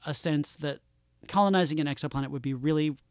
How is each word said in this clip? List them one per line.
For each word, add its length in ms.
a 80
sense 440
that 220
colonizing 540
an 60
exoplanet 420
would 120
be 120
really 420